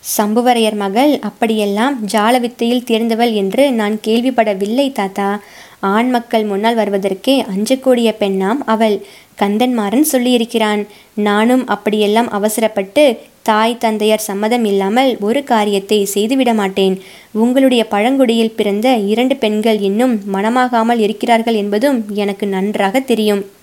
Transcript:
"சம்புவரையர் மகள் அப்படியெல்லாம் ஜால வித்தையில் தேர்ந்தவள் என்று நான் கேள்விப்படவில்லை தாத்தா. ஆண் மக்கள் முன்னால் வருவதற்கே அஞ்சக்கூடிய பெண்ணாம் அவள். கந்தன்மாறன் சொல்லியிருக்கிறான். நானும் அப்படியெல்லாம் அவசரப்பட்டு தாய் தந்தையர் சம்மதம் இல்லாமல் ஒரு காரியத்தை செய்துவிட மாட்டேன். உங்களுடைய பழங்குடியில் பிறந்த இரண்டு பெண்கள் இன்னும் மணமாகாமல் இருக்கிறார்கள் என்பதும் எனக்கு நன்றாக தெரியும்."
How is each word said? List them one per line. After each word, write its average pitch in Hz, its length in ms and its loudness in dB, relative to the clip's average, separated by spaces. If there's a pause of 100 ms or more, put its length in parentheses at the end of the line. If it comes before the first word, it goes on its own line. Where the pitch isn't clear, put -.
(180)
"சம்புவரையர் 220 580 2
மகள் 208 440 0
அப்படியெல்லாம் 214 760 -2 (140)
ஜால 226 280 2
வித்தையில் 240 440 -2
தேர்ந்தவள் 226 500 0
என்று 208 380 2
நான் 214 360 -2
கேள்விப்படவில்லை 233 840 0
தாத்தா. 202 500 -4 (380)
ஆண் 214 300 0
மக்கள் 233 360 -2
முன்னால் 208 300 0
வருவதற்கே 202 600 0 (200)
அஞ்சக்கூடிய 240 560 0
பெண்ணாம் 202 540 -2
அவள். 220 320 0 (420)
கந்தன்மாறன் 226 720 0
சொல்லியிருக்கிறான். 233 680 0 (320)
நானும் 220 540 2
அப்படியெல்லாம் 214 640 0
அவசரப்பட்டு 214 760 0 (400)
தாய் 226 340 0
தந்தையர் 214 420 0
சம்மதம் 214 460 -2
இல்லாமல் 208 540 2
ஒரு 233 240 -2
காரியத்தை 208 600 0
செய்துவிட 233 480 0
மாட்டேன். 190 420 0 (360)
உங்களுடைய 247 560 2
பழங்குடியில் 226 640 2
பிறந்த 214 440 0
இரண்டு 233 400 0
பெண்கள் 214 440 0
இன்னும் 208 420 0 (120)
மணமாகாமல் 233 640 0
இருக்கிறார்கள் 226 560 0
என்பதும் 214 600 0
எனக்கு 202 340 -4
நன்றாக 196 520 -2
தெரியும்." 214 440 0 (200)